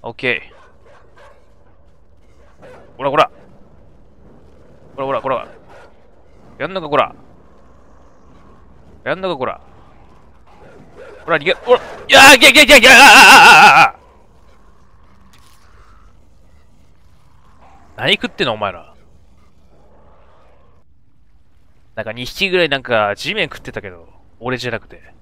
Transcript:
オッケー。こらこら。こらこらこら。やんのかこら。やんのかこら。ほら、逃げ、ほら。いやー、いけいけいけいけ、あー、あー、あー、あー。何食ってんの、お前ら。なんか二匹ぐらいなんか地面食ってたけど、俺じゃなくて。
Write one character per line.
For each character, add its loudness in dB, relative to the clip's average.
オ -16
ッ -18
ケ -10
ー。 -20
こ -16
ら -6
こ -6
ら。 -2
こ -16
ら -10
こ -8
ら -8
こ -10
ら。 -8
や -12
ん -16
の -12
か -14
こ -6
ら。 -4
や -8
ん -18
の -10
か -8
こ -10
ら。 -12
ほ -2
ら、 -4
逃 -10
げ、 -4
ほ -2
ら。 -2
い -8
や 6
ー、 4
い 0
け 4
い 2
け 4
い 2
け 4
い 4
け、 4
あ 6
ー、 6
あ 6
ー、 6
あ 6
ー、 -2
あ -20
ー。 -20
何 -6
食 -12
っ -10
て -10
ん -6
の、 -6
お -16
前 -8
ら。 -20
な -14
ん -10
か -14
二 -14
匹 -8
ぐ -6
ら -2
い -6
な -6
ん -12
か -4
地 -12
面 -6
食 -16
っ -20
て -20
た -14
け -20
ど、 -20
俺 -10
じ -12
ゃ -10
な -12
く -20
て。 -20